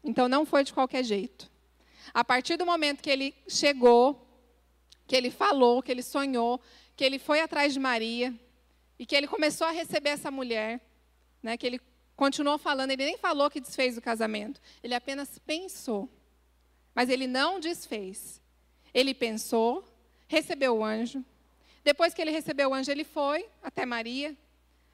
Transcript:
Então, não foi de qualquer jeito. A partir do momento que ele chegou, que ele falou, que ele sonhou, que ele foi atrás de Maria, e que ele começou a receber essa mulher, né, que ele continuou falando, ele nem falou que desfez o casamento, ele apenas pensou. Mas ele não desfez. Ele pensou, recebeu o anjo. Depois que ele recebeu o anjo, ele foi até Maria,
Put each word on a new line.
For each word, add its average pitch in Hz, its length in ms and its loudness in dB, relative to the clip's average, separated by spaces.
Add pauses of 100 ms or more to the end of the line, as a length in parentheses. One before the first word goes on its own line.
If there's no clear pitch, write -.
Então, 269 240 2
não 285 200 2
foi 277 180 4
de - 80 -6
qualquer 262 320 0
jeito. 214 460 -4 (640)
A 233 100 4
partir 254 320 0
do 349 80 -2
momento 311 380 0
que 302 80 -4
ele 269 240 0 (120)
chegou, 254 800 6 (800)
que - 80 -2
ele 254 160 2
falou, 262 520 4
que 277 100 -6
ele 247 100 -4
sonhou, 254 560 -2 (380)
que 277 80 0
ele 269 140 2
foi 302 220 2
atrás 294 340 0
de 269 40 -2
Maria, 240 560 -2 (640)
e 247 60 -12
que 294 100 -4
ele 285 120 4
começou 311 400 0
a 330 40 0
receber 320 400 -2
essa 294 200 -4
mulher, 233 500 -4 (600)
né, 233 160 -4
que - 80 -6
ele 247 140 -4 (360)
continuou 285 400 2
falando, 269 360 -2
ele 269 120 -2
nem 330 140 -2
falou 294 320 2
que 294 100 -8
desfez 254 380 -2
o - 20 -10
casamento, 220 580 -4 (240)
ele 240 120 -4
apenas 277 440 -6
pensou. 302 680 -6 (880)
Mas 247 160 0
ele 262 160 0
não 294 340 0
desfez. 214 800 -10 (540)
Ele 269 180 4
pensou, 233 720 0 (400)
recebeu 285 520 0
o 214 60 0
anjo. 233 380 -4 (600)
Depois 339 320 2
que 349 80 -4
ele 311 80 -2
recebeu 294 400 -2
o 269 40 -2
anjo, 269 160 -4
ele 285 140 -4
foi 302 420 -2 (160)
até - 220 -6
Maria, 247 500 -6 (600)